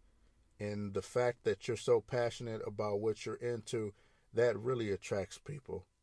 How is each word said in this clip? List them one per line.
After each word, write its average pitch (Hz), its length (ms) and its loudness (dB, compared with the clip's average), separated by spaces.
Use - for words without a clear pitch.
And 104 340 -4
the 98 80 0
fact 123 400 2
that - 240 0
you're 117 100 0
so 120 240 4
passionate 120 640 -2
about 104 360 0
what 110 260 0
you're 110 80 -4
into, 113 580 -4
that 113 240 6
really 113 360 0
attracts 95 460 -2
people. - 480 -10